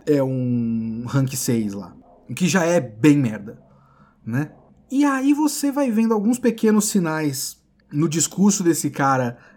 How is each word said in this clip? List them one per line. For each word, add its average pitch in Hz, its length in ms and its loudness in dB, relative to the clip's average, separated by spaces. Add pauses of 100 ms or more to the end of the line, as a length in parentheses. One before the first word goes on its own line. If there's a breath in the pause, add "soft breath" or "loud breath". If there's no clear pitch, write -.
é 143 180 2
um 120 840 -2
rank 131 280 0
seis 113 380 -2
lá, 98 240 -14 (320)
o 127 60 -12
que 175 120 0
já 170 180 0
é 170 160 2
bem 143 360 4
merda, 110 460 -4 (640 soft breath)
né? 135 260 -4 (380)
E 277 140 2
aí 269 280 2
você 294 400 0
vai 269 180 -2
vendo 226 220 2
alguns 214 260 0
pequenos 220 500 2
sinais 156 760 -2 (280)
no 156 180 0
discurso 185 540 0
desse 160 280 0
cara 131 480 0 (180 loud breath)